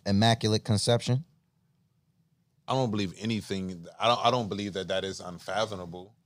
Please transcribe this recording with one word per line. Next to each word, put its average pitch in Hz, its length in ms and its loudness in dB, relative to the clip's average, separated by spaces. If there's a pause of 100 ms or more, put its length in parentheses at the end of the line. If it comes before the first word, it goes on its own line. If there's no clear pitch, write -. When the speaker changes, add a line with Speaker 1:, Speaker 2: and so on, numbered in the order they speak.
Speaker 1:
immaculate 107 600 4
conception? 120 600 2 (1400)
Speaker 2:
I 120 60 0
don't 131 160 2
believe 101 280 0
anything. 95 680 -4 (120)
I 107 100 2
don't, 117 180 4
I 117 40 8
don't 120 180 0
believe 101 260 -4
that 92 140 -6
that 95 160 0
is 95 160 -6
unfathomable. 92 920 -6 (120)